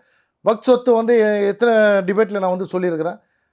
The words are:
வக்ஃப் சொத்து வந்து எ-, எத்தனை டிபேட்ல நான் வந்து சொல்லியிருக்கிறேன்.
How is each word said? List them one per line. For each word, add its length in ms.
வக்ஃப் 120
சொத்து 340
வந்து 240
எ-, 280
எத்தனை 280
டிபேட்ல 400
நான் 120
வந்து 160
சொல்லியிருக்கிறேன். 520